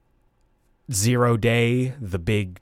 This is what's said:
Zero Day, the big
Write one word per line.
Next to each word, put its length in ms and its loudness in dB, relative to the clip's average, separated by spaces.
Zero 440 2
Day, 640 0
the 180 -6
big 440 -4